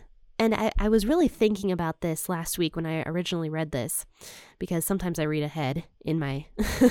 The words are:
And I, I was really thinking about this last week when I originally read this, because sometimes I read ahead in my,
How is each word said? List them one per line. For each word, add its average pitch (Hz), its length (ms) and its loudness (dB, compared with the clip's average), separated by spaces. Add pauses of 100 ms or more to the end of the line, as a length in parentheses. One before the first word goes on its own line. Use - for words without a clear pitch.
(400)
And 226 140 4
I, 220 240 0
I 208 100 4
was 214 200 4
really 320 200 6
thinking 202 440 2
about 165 300 -2
this 165 280 -4
last 170 300 -4
week 165 160 0
when 165 100 -4
I 160 220 -2
originally 165 420 -4
read 160 220 -4
this, 123 340 -4 (540)
because 175 260 -2
sometimes 180 320 -2
I 156 60 -2
read 151 180 0
ahead 147 440 -4 (200)
in 160 140 0
my, 139 260 -4 (460)